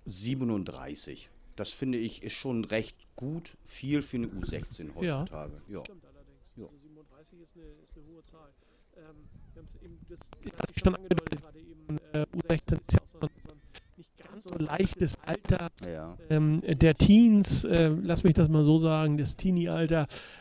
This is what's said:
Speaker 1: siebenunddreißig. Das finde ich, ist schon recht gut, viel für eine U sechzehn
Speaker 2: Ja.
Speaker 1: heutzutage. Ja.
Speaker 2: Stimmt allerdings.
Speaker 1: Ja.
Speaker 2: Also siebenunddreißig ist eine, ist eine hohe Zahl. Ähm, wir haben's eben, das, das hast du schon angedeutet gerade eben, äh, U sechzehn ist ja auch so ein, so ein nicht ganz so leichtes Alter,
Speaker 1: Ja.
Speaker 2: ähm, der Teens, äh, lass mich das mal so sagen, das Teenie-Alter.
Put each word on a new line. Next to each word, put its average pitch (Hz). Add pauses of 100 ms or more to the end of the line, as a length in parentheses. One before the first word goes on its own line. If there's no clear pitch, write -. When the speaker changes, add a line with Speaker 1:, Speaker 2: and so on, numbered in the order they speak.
Speaker 1:
siebenunddreißig. 95 (260)
Das 104
finde 131
ich, 113
ist 113
schon 117
recht 110 (200)
gut, 156
viel 143
für 131
eine 117
U 98
sechzehn 78 (120)
Speaker 2:
Ja. 156
Speaker 1:
heutzutage. 76
Ja. 98
Speaker 2:
Stimmt -
allerdings. 139 (140)
Speaker 1:
Ja. 113
Speaker 2:
Also 143
siebenunddreißig 151
ist 165
eine, 165
ist 151
eine 156
hohe 160
Zahl. 156 (420)
Ähm, 156 (280)
wir 165
haben's -
eben, -
das, 170
das -
hast -
du -
schon 185
angedeutet 165
gerade 151
eben, 156 (140)
äh, 151 (100)
U 175
sechzehn -
ist -
ja -
auch -
so 160
ein, 156 (180)
so -
ein 147 (360)
nicht -
ganz -
so 180
leichtes 165
Alter, 170 (180)
Speaker 1:
Ja. 156 (120)
Speaker 2:
ähm, 156
der 160
Teens, 208
äh, 170
lass 170
mich 165
das 160
mal 156
so 151
sagen, 156
das 147
Teenie-Alter. 165 (320)